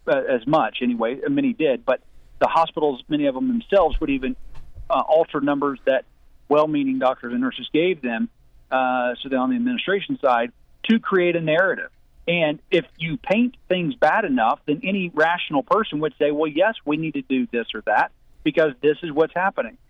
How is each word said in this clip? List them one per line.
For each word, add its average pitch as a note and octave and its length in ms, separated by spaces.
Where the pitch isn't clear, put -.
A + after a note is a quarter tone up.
uh, C#3+ 200
as B2+ 200
much C#3 340
anyway. A#2+ 380
Many C#3 240
did, C3+ 320
but - 160
the B2+ 80
hospitals, D3+ 600
many D3 200
of C3 80
them C3 120
themselves, D#3 520
would D#3 100
even, C3 260
uh, C#3+ 180
alter D#3 320
numbers C#3 460
that C3 180
well-meaning D3 480
doctors B2+ 340
and B2 100
nurses B2+ 300
gave E3 300
them, A#2 260
uh, B2+ 500
so C#3 80
they're C3 80
on C3 140
the B2+ 40
administration B2+ 640
side, B2 320
to A3+ 100
create F3 360
a E3+ 60
narrative. D#3 500
And E3 300
if E3+ 140
you D#3+ 200
paint A#3+ 380
things F3 240
bad E3+ 320
enough, B2+ 400
then C#3+ 180
any F#3 300
rational D#3+ 480
person F3 380
would D3+ 180
say, D3+ 140
"Well, D3+ 160
yes, F3 260
we D3+ 140
need D#3+ 160
to C#3+ 80
do C3 300
this A#2 240
or G#2+ 60
that B2 300
because D#3 380
this D3 220
is E3 80
what's D#3 240
happening." F3 420